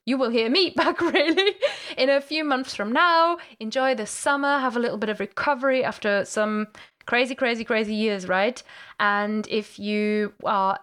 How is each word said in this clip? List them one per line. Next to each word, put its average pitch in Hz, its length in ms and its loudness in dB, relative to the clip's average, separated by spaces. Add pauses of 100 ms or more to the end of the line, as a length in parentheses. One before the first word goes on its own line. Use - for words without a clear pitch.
you 254 120 0
will 254 120 2
hear 226 200 2
me 349 200 2
<laughs> - 60 -10
back 330 260 2
really 349 540 2 (420)
in 262 120 2
a 277 120 4
few 302 220 -4
months 262 320 -2
from 208 160 -4
now. 330 460 4 (220)
Enjoy 262 360 0
the 214 100 -6
summer, 285 540 0
have 254 160 -2
a 247 40 -2
little 233 180 -2
bit 214 120 -2
of 208 100 -4
recovery 262 640 0
after 202 420 0
some 214 420 -2 (380)
crazy, 247 300 0
crazy, 233 280 -2
crazy 220 320 -2
years, 208 320 -2
right? 202 340 0 (380)
And 208 480 0
if 214 320 -6
you 208 540 -2 (100)
are 196 400 0